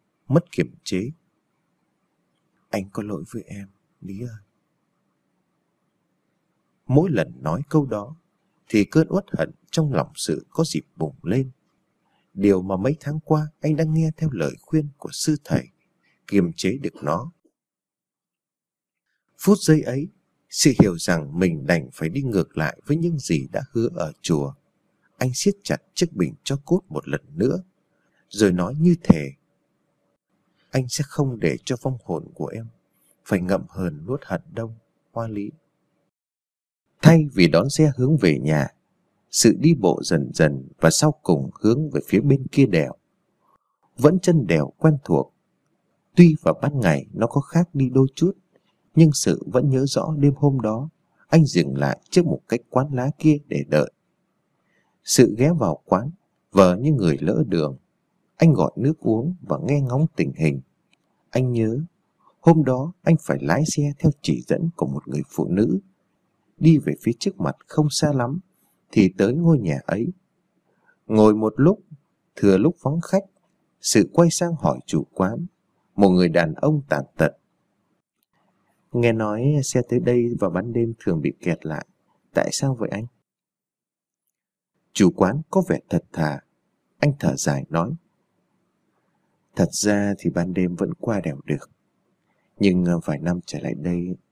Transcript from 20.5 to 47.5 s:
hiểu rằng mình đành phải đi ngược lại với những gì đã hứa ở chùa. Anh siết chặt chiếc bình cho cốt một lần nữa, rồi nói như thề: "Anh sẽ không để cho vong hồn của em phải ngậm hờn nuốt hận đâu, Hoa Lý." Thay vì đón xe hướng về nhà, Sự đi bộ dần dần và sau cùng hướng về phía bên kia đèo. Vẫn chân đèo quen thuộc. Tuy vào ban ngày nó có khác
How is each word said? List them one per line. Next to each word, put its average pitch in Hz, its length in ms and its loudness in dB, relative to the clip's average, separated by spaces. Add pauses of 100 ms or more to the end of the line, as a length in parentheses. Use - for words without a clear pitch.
hiểu 90 180 4
rằng 80 420 -4
mình 82 260 0
đành 78 280 0
phải 80 160 -6
đi 135 120 -6
ngược 110 360 -4
lại - 280 -4
với 151 120 -2
những 170 220 -4
gì 73 320 -4
đã - 200 -6
hứa 117 220 -2
ở 78 180 -8 (100)
chùa. 71 320 -2 (640)
Anh 127 160 -4
siết 202 300 -2
chặt - 140 -4 (160)
chiếc 175 200 -4
bình 87 300 -4
cho 139 220 -6
cốt 180 240 0
một - 180 -10
lần - 140 -6 (140)
nữa, 127 280 -2 (680)
rồi 101 220 2
nói 90 280 -4
như 170 240 4
thề: 73 280 2 (1400)
"Anh 131 180 -2
sẽ - 180 -6
không 131 320 -4
để 69 260 -2
cho 127 160 -4
vong 131 220 -6
hồn - 300 -8
của 76 140 -10
em 113 200 -12 (580)
phải 95 160 -2
ngậm 90 280 -4
hờn 82 360 -8
nuốt 127 180 -8
hận - 180 -8 (120)
đâu, 113 220 -12 (360)
Hoa 117 160 -8
Lý." 104 240 -10 (1500)
Thay 156 320 6
vì 87 140 4
đón 85 220 2
xe 156 280 2
hướng 135 200 2
về 78 220 2
nhà, 71 280 0 (640)
Sự - 280 4
đi 165 140 4
bộ 95 300 0
dần 73 300 -2
dần 69 340 0 (120)
và 82 100 4
sau 151 220 0 (120)
cùng 135 260 0 (120)
hướng 135 280 0
về 131 180 -6
phía 95 120 2
bên 139 320 0
kia 139 140 2
đèo. 80 280 0 (1040)
Vẫn 156 220 4
chân 151 280 2
đèo 78 300 0
quen 156 280 2
thuộc. 73 280 0 (840)
Tuy 170 260 10
vào - 200 0
ban 143 180 -4
ngày 76 340 2
nó 110 140 -2
có 139 140 -2
khác - 320 0